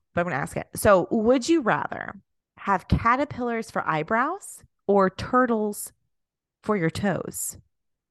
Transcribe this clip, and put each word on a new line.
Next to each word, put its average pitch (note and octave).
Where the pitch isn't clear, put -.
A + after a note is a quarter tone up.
but F3
I'm F3
gonna D#3+
ask -
it. -
So, G3
would A#3+
you E4
rather -
have F#3+
caterpillars A#3+
for -
eyebrows A3+
or G3
turtles A3+
for G#3+
your E3
toes? -